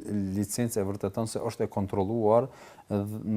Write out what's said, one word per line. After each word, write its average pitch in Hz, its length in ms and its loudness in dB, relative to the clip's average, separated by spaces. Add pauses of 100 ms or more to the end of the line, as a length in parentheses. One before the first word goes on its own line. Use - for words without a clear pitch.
(360)
licencë 113 420 0
e 98 80 2
vërteton 101 420 -2
se 107 120 -4
është 113 260 -2
e - 20 -6
kontrolluar 107 800 4 (400)
dh-, 104 380 -2 (120)